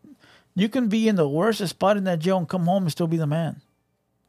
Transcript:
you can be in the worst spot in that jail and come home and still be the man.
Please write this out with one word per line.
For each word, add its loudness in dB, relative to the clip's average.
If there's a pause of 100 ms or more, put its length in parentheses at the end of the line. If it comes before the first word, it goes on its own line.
(540)
you 2
can 0
be 2
in 2
the 4
worst 0
spot 2
in -4
that -2
jail 0
and -4
come -2
home 0
and -2
still -2
be 0
the 0
man. -2 (680)